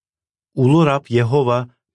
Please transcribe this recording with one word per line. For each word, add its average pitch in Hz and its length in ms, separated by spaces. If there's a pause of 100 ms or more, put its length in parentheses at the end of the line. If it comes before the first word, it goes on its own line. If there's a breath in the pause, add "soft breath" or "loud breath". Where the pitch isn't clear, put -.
(540)
Ulu 147 320
Rab 143 240
Yehova 120 600 (240)